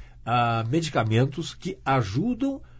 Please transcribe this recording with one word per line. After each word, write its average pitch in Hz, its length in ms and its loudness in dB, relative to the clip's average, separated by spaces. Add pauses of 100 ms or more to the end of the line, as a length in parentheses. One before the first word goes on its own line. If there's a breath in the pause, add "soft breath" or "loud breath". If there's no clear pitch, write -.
(240 soft breath)
a 117 460 2
medicamentos 139 840 2
que 185 280 -6
ajudam 202 800 0 (180 soft breath)